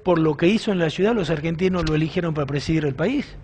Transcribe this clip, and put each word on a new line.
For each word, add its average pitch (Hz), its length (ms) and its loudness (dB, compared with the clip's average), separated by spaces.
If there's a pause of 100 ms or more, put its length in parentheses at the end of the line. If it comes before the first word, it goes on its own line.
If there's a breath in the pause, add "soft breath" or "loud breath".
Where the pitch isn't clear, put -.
por 175 160 4
lo 156 180 2
que 170 120 4
hizo 214 240 2
en 185 80 0
la 165 100 2
ciudad, 202 240 0
los 175 160 -2
argentinos 165 580 0
lo 156 60 0
eligieron 160 400 0
para 147 100 -2
presidir 147 420 -2
el 131 100 -2
país. 240 480 -4